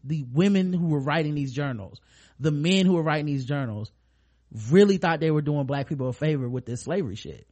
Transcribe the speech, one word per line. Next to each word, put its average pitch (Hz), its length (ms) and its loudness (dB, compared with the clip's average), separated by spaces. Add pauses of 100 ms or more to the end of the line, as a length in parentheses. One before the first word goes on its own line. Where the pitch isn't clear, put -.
the 151 200 -4
women 185 480 2
who 175 160 0
were 151 120 2
writing 151 340 -2
these 139 180 -4
journals, 120 480 -6 (380)
the 151 140 0
men 180 340 4
who 185 80 6
were 165 80 2
writing 151 240 0
these 139 180 -2
journals, 120 460 -6 (800)
really 196 280 6
thought 165 200 0
they 160 140 2
were 151 100 2
doing 143 240 0
black 139 220 -4
people 135 200 -4
a 123 40 -4
favor 143 360 0
with 123 180 -6
this 117 160 -6
slavery 143 340 -4
shit. - 360 -16